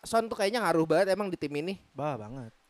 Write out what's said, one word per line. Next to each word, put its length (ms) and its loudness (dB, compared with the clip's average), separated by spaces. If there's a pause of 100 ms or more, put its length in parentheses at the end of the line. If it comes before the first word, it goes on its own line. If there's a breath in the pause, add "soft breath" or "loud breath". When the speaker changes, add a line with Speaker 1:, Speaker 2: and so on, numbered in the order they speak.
Speaker 1:
Son 240 0
tuh 80 -8
kayaknya 260 0
ngaruh 240 4
banget 260 4
emang 160 0
di 100 -4
tim 160 -6
ini. 260 -4 (120)
Speaker 2:
Bah, 260 -4
banget. 340 -12 (200)